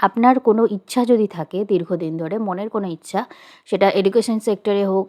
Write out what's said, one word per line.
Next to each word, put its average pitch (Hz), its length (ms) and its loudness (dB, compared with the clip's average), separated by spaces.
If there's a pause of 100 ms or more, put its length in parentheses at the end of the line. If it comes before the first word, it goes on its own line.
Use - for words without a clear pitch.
আপনার 240 380 4
কোনো 226 300 4
ইচ্ছা 208 360 -4
যদি 220 220 4
থাকে 180 380 -8
দীর্ঘদিন 175 520 -2
ধরে, 170 200 -6
মনের 208 320 -6
কোনো 208 180 -4
ইচ্ছা, 175 380 -6 (400)
সেটা 196 240 2
এডুকেশন 202 500 0
সেক্টরে 202 460 -2
হোক 190 240 0